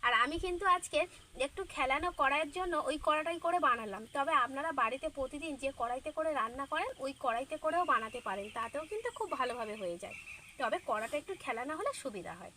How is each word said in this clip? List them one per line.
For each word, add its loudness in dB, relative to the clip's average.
আর 4
আমি -2
কিন্তু -2
আজকে 0
একটু -4
খেলানো 2
কড়াইয়ের 4
জন্য 0
ওই 0
কড়াটাই 2
করে 4
বানালাম, 0
তবে 2
আপনারা -2
বাড়িতে 0
প্রতিদিন -4
যে 0
কড়াইতে -2
করে 0
রান্না -2
করেন, 0
ওই -2
কড়াইতে 0
করেও 4
বানাতে 0
পারেন, -4
তাতেও -4
কিন্তু -2
খুব -2
ভালোভাবে -2
হয়ে -2
যায়, -10
তবে 2
কড়াটা 0
একটু -6
খেলানো -2
হলে 0
সুবিধা -6
হয়। -14